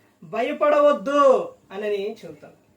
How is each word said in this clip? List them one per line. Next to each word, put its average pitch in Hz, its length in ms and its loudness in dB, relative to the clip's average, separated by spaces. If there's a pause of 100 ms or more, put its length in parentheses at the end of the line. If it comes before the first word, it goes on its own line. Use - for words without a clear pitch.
(240)
భయపడవద్దు" 214 1300 0 (180)
అని 208 400 -6
చెబుతాను. 160 420 -20 (240)